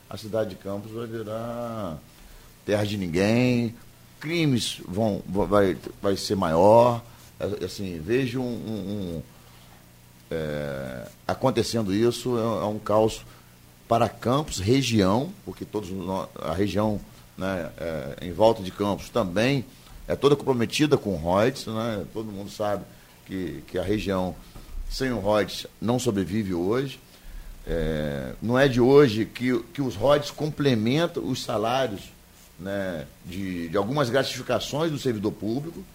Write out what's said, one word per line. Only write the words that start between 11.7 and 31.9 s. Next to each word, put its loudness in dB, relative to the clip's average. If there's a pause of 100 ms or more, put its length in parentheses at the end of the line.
isso, 2
é, 0
é -2
um -4
caos 2 (640)
para 4
Campos, -2
região, 4 (140)
porque -10
todos -6
nó-, -4 (160)
a -2
região, 2 (360)
né, -4
é, -6
em -6
volta 4
de -6
Campos -2
também 0 (420)
é 0
toda 6
comprometida 2
com 0
o -4
royalties, 2
né? -4 (100)
Todo -8
mundo -10
sabe -2 (440)
que, -8
que -6
a -2
região 0 (560)
sem -2
o -2
royalties 0 (140)
não 0
sobrevive 0
hoje. 0 (680)
É, -2
não 2
é 6
de 2
hoje 8
que, -2 (160)
que -4
os -2
royalties 2
complementam 0
os -4
salários, -2 (580)